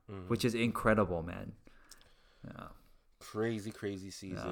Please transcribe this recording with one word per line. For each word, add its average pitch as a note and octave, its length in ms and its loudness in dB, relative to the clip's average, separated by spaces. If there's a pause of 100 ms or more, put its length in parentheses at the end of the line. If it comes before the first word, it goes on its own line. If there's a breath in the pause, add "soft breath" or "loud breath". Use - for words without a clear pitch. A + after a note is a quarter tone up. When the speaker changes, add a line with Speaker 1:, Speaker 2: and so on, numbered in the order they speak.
(120)
Speaker 1:
Mm-hmm. F#2+ 180 -10
Speaker 2:
which A#2 140 2
is A#2 120 6
incredible, A2 680 4
man. F#2 300 -6 (920 soft breath)
Yeah. - 220 -12 (520)
Speaker 1:
Crazy, A2 520 -2
crazy G2 400 -6
season. G2+ 400 -6